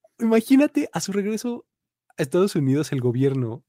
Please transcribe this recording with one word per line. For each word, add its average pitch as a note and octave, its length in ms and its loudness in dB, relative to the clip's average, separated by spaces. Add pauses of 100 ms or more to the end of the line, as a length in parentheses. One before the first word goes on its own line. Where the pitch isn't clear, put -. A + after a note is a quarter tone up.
(220)
Imagínate, C4 720 2
a E3 80 -4
su - 100 -6
regreso G#3+ 540 -4 (520)
a - 60 -2
Estados F3+ 320 0
Unidos, C#3+ 360 0
el C3+ 100 -4
gobierno, B2 680 -2